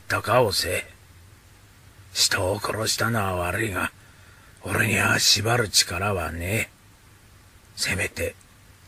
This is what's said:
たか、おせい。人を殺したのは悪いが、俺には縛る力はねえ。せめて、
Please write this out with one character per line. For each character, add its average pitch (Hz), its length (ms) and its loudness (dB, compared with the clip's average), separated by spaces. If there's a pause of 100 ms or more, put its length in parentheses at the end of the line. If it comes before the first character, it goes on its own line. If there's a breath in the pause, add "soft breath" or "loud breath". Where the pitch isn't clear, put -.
た - 160 -2
か、 117 180 6
お 107 100 4
せ 90 280 -2
い。 - 20 -4 (1300)
人 - 400 2
を 101 80 -2
殺 107 280 -4
し - 100 0
た 113 140 0
の 117 80 0
は 95 160 0
悪 90 320 -2
い 101 40 -6
が、 - 200 -4 (720 loud breath)
俺 95 240 0
に 104 100 2
は 104 220 2
縛 107 360 2
る 110 140 0
力 98 460 0
は 80 160 -4
ね 82 160 -6
え。 107 220 -2 (1080)
せ - 200 -4
め 90 140 -2
て、 - 240 -6 (540)